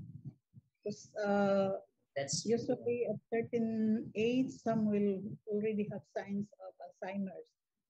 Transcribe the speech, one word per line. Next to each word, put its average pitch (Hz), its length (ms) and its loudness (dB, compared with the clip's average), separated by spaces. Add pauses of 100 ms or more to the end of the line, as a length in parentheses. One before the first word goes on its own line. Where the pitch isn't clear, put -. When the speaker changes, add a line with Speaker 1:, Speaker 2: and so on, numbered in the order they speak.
(840)
Speaker 1:
'cause, - 320 -8
uh, 202 640 4 (360)
Speaker 2:
That's 143 320 -2
Speaker 1:
usually 240 640 0
at 214 160 -4
certain 226 880 0
age, 247 480 2
some 226 240 2
will 202 320 2 (320)
already 208 400 0
have 196 80 -6 (160)
signs 202 320 -4 (160)
of 185 160 -12
Alzheimer's. 185 720 -6 (380)